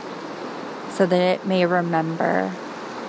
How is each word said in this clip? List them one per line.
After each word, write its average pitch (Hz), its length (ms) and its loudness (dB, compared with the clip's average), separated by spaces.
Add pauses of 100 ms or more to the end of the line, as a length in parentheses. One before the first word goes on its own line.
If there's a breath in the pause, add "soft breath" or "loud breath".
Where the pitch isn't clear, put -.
(920)
so - 140 2
that 180 160 4
it 180 260 2
may 185 200 4
remember 170 840 2 (560)